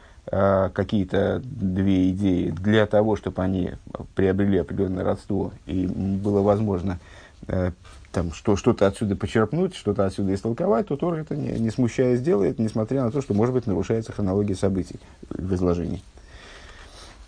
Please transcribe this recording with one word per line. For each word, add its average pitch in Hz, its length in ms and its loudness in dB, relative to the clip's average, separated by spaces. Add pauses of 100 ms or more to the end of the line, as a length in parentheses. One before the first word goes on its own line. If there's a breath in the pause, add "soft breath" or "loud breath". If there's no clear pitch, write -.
(280 soft breath)
э, 95 460 2
какие-то 98 720 0
две 95 680 2
идеи 92 380 0
для 104 360 2
того, 107 300 4
чтобы - 260 -6
они 92 300 -2 (440)
приобрели 98 440 2
определённое 92 440 -2
родство 98 480 -2 (140)
и, 92 200 -2
м, 98 340 -2
было 101 220 2
возможно, 98 580 0 (480 loud breath)
э, 92 240 -2 (400 loud breath)
там, 85 220 -2
что, - 220 0
что-то 104 300 4
отсюда 98 300 0
почерпнуть, 117 600 0
что-то 101 300 0
отсюда 101 280 -2
истолковать, 196 540 0
то - 80 -4
Тора 165 220 -2
это 156 180 -8
не, 123 240 -4
не 113 120 0
смущаясь 123 500 2
делает, 175 380 0
несмотря 113 440 0
на 113 80 0
то, 139 100 -2
что, - 120 -4
может 117 200 2
быть, 123 120 -2
нарушается 110 460 -2
хронология 101 440 0
событий 95 440 -2 (300 loud breath)
в 92 240 -4
изложении. 90 480 0 (1300 loud breath)